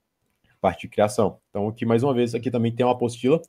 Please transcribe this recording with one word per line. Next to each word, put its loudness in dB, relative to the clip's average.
Parte 0
de -12
criação. 0
Então, -4
aqui, -6
mais 2
uma 2
vez, 0
aqui -6
também 0
tem -2
uma 4
apostila 0